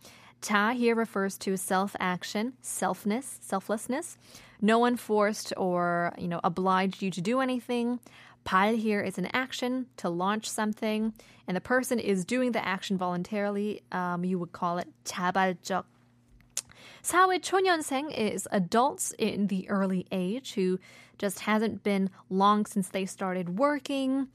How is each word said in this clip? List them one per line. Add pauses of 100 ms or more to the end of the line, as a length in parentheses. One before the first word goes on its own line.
(420)
자
here
refers
to
self-action,
selfness,
selflessness. (420)
No
one
forced
or,
you
know,
obliged
you
to
do
anything. (440)
발
here
is
an
action, (120)
to
launch
something, (320)
and
the
person
is
doing
the
action
voluntarily. (120)
Um,
you
would
call
it (160)
자발적. (1200)
사회초년생
is
adults
in
the
early
age
who (400)
just
hasn't
been (200)
long
since
they
started
working.